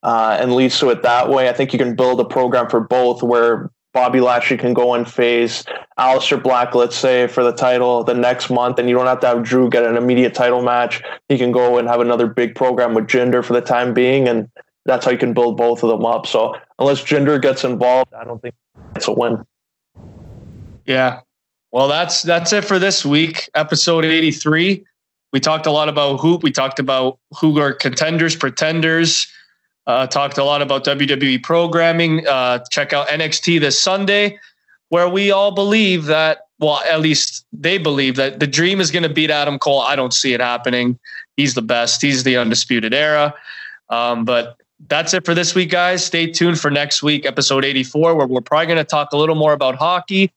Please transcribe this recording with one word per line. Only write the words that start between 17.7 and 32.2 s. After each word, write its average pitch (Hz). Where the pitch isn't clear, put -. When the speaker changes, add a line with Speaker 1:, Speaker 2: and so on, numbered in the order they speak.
Speaker 1:
I 113
don't 117
think 120
it's -
a 110
win. 117
Speaker 2:
Yeah. 127
Well, 131
that's, 165
that's 170
it 208
for 202
this 185
week, 151
episode 160
eighty-three. 160
We 135
talked 156
a 156
lot 151
about 143
Hoop. 165
We 156
talked 135
about 131
who 151
are 143
contenders, 156
pretenders. 160
Uh, 127
talked 143
a 139
lot 143
about 135
W 143
W 135
E 127
programming. 165